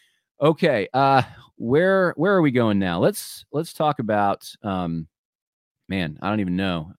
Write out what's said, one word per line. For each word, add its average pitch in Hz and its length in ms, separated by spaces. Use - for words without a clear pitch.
Okay, 147 520
uh, 135 280
where, 175 640
where 190 180
are 180 60
we 147 100
going 113 280
now? 90 200
Let's, - 540
let's 165 180
talk 151 280
about, 104 460
um, 87 460
man, 87 340
I 92 80
don't 107 120
even 90 160
know. 90 420